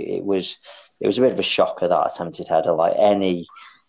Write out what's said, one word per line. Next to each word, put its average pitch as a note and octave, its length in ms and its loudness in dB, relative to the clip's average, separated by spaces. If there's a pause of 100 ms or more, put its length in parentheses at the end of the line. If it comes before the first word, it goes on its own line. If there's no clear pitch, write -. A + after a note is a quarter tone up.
(180)
it F#2 80 -8
was, G2 320 -4 (420)
it - 80 -2
was G2+ 120 0
a - 20 0
bit B2+ 100 4
of - 80 -4
a G2 40 -2
shocker, - 440 0
that D#2+ 240 2
attempted - 360 -10
header. E2 260 2
Like, D#2+ 240 2
any, F#2+ 500 2 (420)